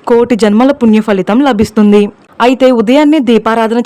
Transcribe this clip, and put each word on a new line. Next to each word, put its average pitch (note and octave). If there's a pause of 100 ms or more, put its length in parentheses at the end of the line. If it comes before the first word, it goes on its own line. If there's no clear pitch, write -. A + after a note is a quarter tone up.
కోటి A#3+
జన్మల A3
పుణ్య A3
ఫలితం G3+
లభిస్తుంది. G#3 (340)
అయితే B3+
ఉదయాన్నే C#4+
దీపారాధన A3+